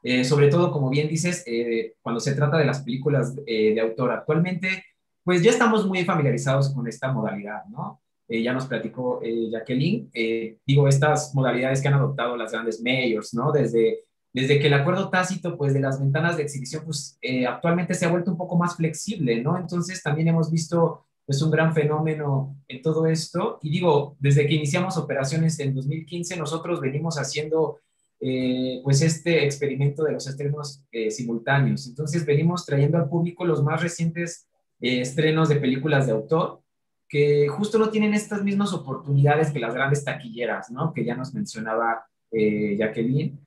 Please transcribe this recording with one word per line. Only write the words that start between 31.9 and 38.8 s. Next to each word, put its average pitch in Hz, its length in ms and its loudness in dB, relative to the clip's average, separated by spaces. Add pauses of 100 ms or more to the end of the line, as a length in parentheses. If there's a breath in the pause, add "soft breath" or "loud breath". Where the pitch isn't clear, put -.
venimos 165 400 2
trayendo 143 320 2
al 139 120 0
público 170 360 -2
los 147 160 2
más 160 200 0
recientes, 165 680 -4 (320)
eh, 123 220 0
estrenos 156 480 2
de 143 80 4
películas 131 480 2
de 113 80 0
autor, 160 480 -2 (460)
que 147 400 4
justo 208 300 0
no 214 120 4
tienen 214 240 2
estas 208 300 -2
mismas 202 300 0
oportunidades 143 800 2